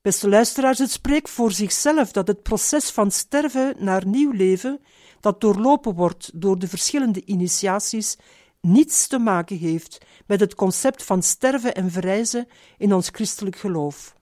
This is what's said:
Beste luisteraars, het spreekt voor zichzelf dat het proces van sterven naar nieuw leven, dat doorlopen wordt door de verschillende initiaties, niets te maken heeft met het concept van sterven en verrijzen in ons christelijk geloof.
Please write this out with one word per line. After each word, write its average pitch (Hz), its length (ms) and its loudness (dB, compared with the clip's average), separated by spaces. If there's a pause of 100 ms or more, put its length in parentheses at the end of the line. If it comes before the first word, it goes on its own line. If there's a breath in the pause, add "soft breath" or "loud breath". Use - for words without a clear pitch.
Beste 202 280 0
luisteraars, 233 500 4
het 262 120 0
spreekt 294 400 -2
voor 233 220 0
zichzelf 214 600 0
dat 190 160 -2
het 202 140 -2
proces - 480 -2
van 202 200 0
sterven 269 680 -2
naar 190 280 0
nieuw 269 240 2
leven, 190 500 0 (400 soft breath)
dat 202 200 -2
doorlopen 220 540 2
wordt 170 400 -2
door 190 240 0
de 180 100 -6
verschillende 220 560 -2
initiaties, 196 920 -2 (440 soft breath)
niets 233 460 4
te 262 120 -2
maken 196 380 0
heeft 165 420 -4 (280 soft breath)
met 202 140 0
het 202 140 2
concept 202 480 0
van 185 200 0
sterven 254 520 -2
en 185 160 -4
verrijzen 202 580 -4 (280 soft breath)
in 202 180 2
ons 180 140 2
christelijk 196 480 -6
geloof. 151 640 -6